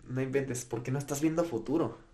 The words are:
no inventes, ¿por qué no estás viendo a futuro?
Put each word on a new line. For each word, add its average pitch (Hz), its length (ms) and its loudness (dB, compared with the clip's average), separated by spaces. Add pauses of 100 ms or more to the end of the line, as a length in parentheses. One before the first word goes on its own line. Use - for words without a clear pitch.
no 127 140 -2
inventes, 131 440 0
¿por 120 180 -4
qué 131 80 -2
no 139 80 2
estás 139 220 -2
viendo 160 220 4
a - 20 2
futuro? 127 520 0 (160)